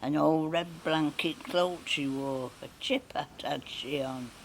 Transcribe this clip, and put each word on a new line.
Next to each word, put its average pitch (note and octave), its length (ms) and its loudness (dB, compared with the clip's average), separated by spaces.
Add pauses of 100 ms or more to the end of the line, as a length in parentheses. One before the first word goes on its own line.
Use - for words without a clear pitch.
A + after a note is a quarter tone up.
an C#3+ 160 0
old D#3 340 6
red E3 320 -2
blanket D#3 640 0
cloak F3 420 2
she C#3+ 200 0
wore, C3+ 440 -2 (120)
a C#3 60 -10 (120)
chip - 320 -2
hat - 160 -4 (160)
had C#3 240 -4
she C#3 340 -4
on. C3 280 -6 (140)